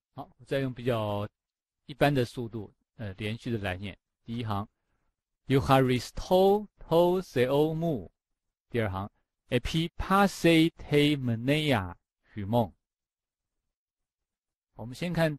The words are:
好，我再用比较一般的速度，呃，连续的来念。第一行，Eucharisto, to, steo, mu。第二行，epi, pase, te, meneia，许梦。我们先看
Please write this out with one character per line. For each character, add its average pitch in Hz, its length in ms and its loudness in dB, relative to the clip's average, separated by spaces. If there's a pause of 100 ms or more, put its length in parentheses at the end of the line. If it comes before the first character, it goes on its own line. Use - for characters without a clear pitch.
(160)
好， - 220 -14
我 120 80 -20
再 139 140 -4
用 135 120 -4
比 120 140 -14
较 107 420 -2 (600)
一 147 60 -14
般 143 200 2
的 131 100 2
速 117 240 -8
度， 107 240 -12 (260)
呃， 104 160 -10
连 107 220 -6
续 - 140 -10
的 117 80 -2
来 98 180 -4
念。 95 220 -12 (260)
第 117 140 -10
一 120 80 -6
行， 104 240 -4 (800)
Eucharisto, 139 1200 2 (100)
to, 175 440 2
steo, 143 540 0
mu。 156 360 -4 (580)
第 120 120 -2
二 101 100 -2
行， 95 200 -6 (380)
epi, 160 480 -2
pase, 170 720 4
te, 147 480 2
meneia， 123 800 0 (360)
许 101 140 -10
梦。 107 260 0 (2000)
我 110 120 -14
们 123 80 -14
先 175 180 -6
看 160 260 0